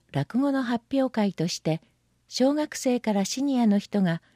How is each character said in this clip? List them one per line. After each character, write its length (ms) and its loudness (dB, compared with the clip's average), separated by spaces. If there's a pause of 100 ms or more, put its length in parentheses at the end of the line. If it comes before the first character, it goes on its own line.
(120)
落 260 -2
語 140 0
の 100 0
発 300 -4
表 200 0
会 200 0
と 160 -2
し 100 -8
て、 220 -2 (480)
小 260 0
学 220 -4
生 240 0
か 120 0
ら 120 0
シ 180 -6
ニ 180 0
ア 60 4
の 120 4
人 240 -2
が 200 0 (140)